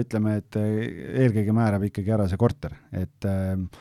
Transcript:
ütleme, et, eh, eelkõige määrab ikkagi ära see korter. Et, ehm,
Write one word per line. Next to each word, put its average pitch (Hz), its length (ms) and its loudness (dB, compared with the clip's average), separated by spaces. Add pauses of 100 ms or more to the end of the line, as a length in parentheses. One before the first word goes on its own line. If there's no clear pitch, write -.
ütleme, 107 380 0
et, - 180 -6
eh, 107 640 -2
eelkõige 110 320 2
määrab 104 320 2
ikkagi 101 240 -2
ära 107 160 2
see 92 80 0
korter. 117 400 0 (160)
Et, 98 400 -4
ehm, 95 380 -2 (120)